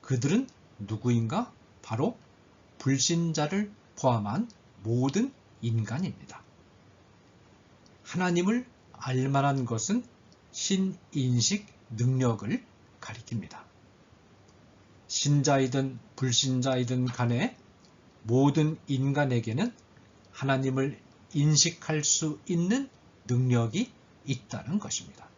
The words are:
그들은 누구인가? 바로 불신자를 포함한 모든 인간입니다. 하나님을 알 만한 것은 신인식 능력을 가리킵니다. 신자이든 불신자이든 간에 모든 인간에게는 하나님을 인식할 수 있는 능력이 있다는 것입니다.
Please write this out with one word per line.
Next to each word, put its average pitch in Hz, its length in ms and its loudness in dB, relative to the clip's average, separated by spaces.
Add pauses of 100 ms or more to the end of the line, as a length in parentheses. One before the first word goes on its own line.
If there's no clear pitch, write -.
그들은 139 480 0 (300)
누구인가? 117 720 0 (300)
바로 143 340 -2 (640)
불신자를 165 920 0 (240)
포함한 120 520 0 (340)
모든 135 500 0 (280)
인간입니다. 113 840 -4 (1600)
하나님을 185 640 0 (260)
알 131 360 -2
만한 139 360 2
것은 120 400 -2 (480)
신인식 180 1120 0 (240)
능력을 123 720 0 (360)
가리킵니다. - 600 -10 (1500)
신자이든 135 920 2 (180)
불신자이든 127 880 0
간에 123 500 -2 (680)
모든 143 640 4
인간에게는 135 880 0 (580)
하나님을 135 680 0 (340)
인식할 151 680 2
수 151 420 0
있는 196 420 0 (380)
능력이 123 680 2 (340)
있다는 131 520 -6
것입니다. - 580 -10